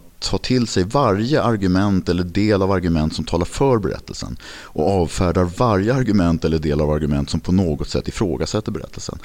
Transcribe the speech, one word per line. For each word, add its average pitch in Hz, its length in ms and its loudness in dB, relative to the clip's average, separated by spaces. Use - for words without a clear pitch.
ta - 180 -2
till 123 300 0
sig 95 160 0
varje 117 580 2
argument 95 680 2
eller 90 140 0
del 98 380 2
av 95 100 2
argument 82 440 0
som 78 100 -4
talar 85 200 0
för 135 340 2
berättelsen - 580 -6
och 90 400 0
avfärdar 87 420 2
varje 110 360 2
argument 98 520 2
eller 80 140 2
del 76 220 0
av 76 100 2
argument 73 380 0
som 80 100 -2
på 87 120 -4
något 85 380 0
sätt - 180 -4
ifrågasätter 82 640 -2
berättelsen. - 540 -10